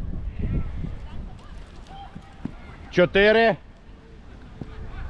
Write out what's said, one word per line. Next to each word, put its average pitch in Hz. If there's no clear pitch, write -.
Чотири. 214